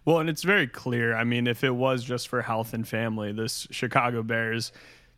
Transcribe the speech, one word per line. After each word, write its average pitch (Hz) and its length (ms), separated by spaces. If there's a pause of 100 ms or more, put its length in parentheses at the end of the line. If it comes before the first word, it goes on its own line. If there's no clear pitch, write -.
Well, 160 140
and 160 100
it's 156 140
very 180 240
clear. 117 480
I 113 80
mean, 120 240
if 117 160
it 127 120
was 127 280
just 123 260
for 123 140
health 113 300
and 113 140
family, 110 440
this 110 400
Chicago 123 520
Bears 113 480 (460)